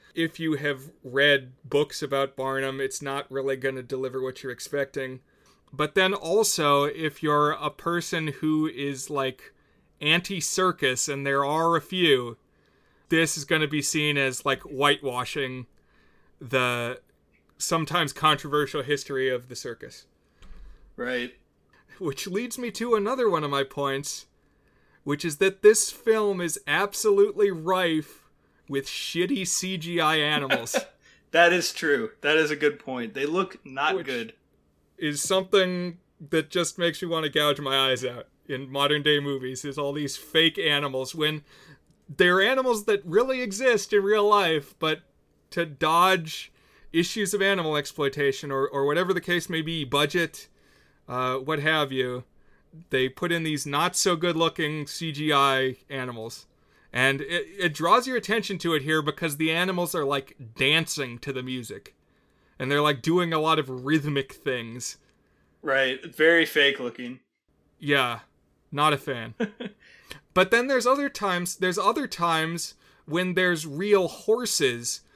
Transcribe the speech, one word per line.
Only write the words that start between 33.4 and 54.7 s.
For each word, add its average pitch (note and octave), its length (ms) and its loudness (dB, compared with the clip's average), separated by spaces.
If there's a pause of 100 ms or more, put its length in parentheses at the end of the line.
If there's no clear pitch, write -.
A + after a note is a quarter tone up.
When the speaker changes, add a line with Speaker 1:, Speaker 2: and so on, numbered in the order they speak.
Speaker 2:
not C3+ 300 -2
Speaker 1:
Which - 100 -6
Speaker 2:
good. A#2 280 -6 (640)
Speaker 1:
is D3 240 -4
something F#3 760 0 (320)
that D#3+ 200 0
just F3 280 -2
makes E3+ 240 -2
me F3+ 60 -6
wanna D#3+ 200 -2
gouge D3 320 2
my C3+ 300 0
eyes B2+ 160 -2
out B2 220 -8 (200)
in C3+ 220 -8
modern C#3+ 320 2
day D3 180 4
movies, C3 460 -6
is C#3 120 -8
all C#3+ 140 -2
these C#3+ 240 -4
fake E3 420 2
animals, C#3+ 580 -2
when D3+ 260 -2 (640)
they're F3+ 340 4
animals B3 440 2
that G3+ 180 2
really B3 380 2
exist A3+ 500 0
in G3+ 120 4
real G#3 260 4
life, E3+ 500 2
but D#3 220 0 (480)
to E3+ 160 -2
dodge E3 880 0 (400)
issues F3+ 400 0
of G3 80 0
animal F#3 340 2
exploitation C#3+ 760 -2
or, C3+ 160 0
or C#3 180 -2
whatever F3 280 2
the F3+ 60 -2
case F3 300 -2
may D#3+ 120 -2
be, D#3+ 220 -6
budget, D3 640 0 (600)
uh, B2+ 280 -2
what D3 220 -4
have D3+ 320 2
you, B2+ 320 -2 (680)
they C3 180 2
put E3 220 -4
in E3+ 120 0
these D#3 220 -4
not D#3 300 0
so F3+ 200 2
good E3 220 0
looking D#3 480 -2